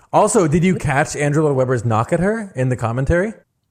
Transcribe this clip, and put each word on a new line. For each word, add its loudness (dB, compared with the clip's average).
Also, 4
did 2
you 2
catch -2
Andrew 0
Lloyd 2
Webber's 0
knock 0
at 0
her -2
in -2
the -2
commentary? -2